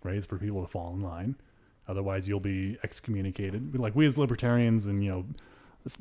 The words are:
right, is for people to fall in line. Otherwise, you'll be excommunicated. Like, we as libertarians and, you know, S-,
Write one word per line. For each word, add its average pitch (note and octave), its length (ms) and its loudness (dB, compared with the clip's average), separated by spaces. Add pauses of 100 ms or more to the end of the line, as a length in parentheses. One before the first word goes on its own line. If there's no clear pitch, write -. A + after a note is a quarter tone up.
right, F#2 140 -2
is G#2 100 -4
for G2 120 -6
people G2+ 240 -2
to F2 60 -6
fall F2 260 -6
in G2 60 -4
line. F#2+ 360 -4 (520)
Otherwise, G2 400 -2
you'll G2+ 120 0
be G2 440 -2
excommunicated. G2+ 920 -4
Like, A2 180 0
we D3+ 100 8
as C3+ 100 4
libertarians A#2+ 720 4
and, G2+ 160 2
you G2+ 80 2
know, F#2 140 -2 (600)
S-, - 140 -10